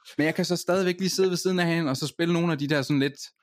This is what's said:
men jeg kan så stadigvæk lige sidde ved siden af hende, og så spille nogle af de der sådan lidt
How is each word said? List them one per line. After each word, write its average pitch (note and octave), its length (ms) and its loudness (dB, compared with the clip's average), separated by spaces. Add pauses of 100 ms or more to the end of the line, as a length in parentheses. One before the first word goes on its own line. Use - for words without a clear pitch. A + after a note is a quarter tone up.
(180)
men D3 80 2
jeg D#3+ 100 0
kan F3+ 100 0
så F3 100 0
stadigvæk F3+ 440 0
lige F#3+ 100 0
sidde F#3 200 2
ved F3+ 80 0
siden F#3 220 0
af F3 80 2
hende, E3 220 0
og C3 80 -2
så D3 100 -4
spille E3+ 260 -2
nogle E3+ 180 2
af D#3 60 0
de C#3 100 -4
der D3 140 2
sådan C#3 180 0
lidt C#3 200 -2 (240)